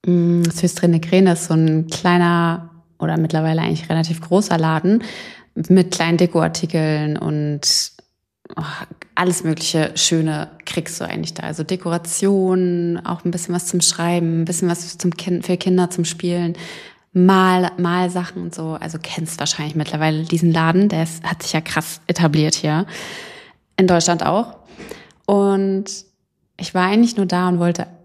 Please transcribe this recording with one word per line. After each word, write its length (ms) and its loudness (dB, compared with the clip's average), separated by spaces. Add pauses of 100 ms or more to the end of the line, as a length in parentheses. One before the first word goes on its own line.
Mm, 380 4
Söstrine 540 2
Grene 340 4
ist 120 -2
so 100 0
ein 340 2
kleiner 800 0 (280)
oder 200 -2
mittlerweile 420 0
eigentlich 300 -2
relativ 320 -2
großer 340 0
Laden 480 2 (500)
mit 360 4
kleinen 260 0
Dekoartikeln 1000 0
und, 720 -2 (640)
oh, 60 -6 (520)
alles 300 0
mögliche 500 0
Schöne 540 0 (160)
kriegst 360 -8
du 40 -8
eigentlich 300 -8
da. 80 -12
Also 220 -6
Dekorationen, 1400 0
auch 220 -4
ein 40 0
bisschen 240 -4
was 120 -2
zum 160 0
Schreiben, 580 0
ein 60 0
bisschen 240 -2
was 260 -6
zum 180 -2
Kind, 300 -4
für 140 -2
Kinder 320 2
zum 160 -2
Spielen, 500 -2 (560)
Mal-, 680 6
Malsachen 640 -2
und 120 -10
so. 240 -8
Also 240 -10
kennst 380 -8
wahrscheinlich 340 -4
mittlerweile 500 0
diesen 280 2
Laden. 380 4
Der 140 0
ist, 200 -10
hat 180 -6
sich 120 -8
ja 80 0
krass 440 -6
etabliert 480 2
hier. 300 -2 (920)
In 80 6
Deutschland 360 2
auch. 360 -2 (680)
Und 600 2 (720)
ich 160 -10
war 120 2
eigentlich 300 4
nur 80 2
da 240 0
und 100 2
wollte 280 0 (180)